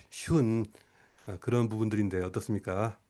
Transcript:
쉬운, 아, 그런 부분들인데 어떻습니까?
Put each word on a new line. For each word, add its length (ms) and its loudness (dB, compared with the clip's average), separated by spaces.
쉬운, 560 2
아, 120 -8
그런 300 2
부분들인데 540 0
어떻습니까? 760 -2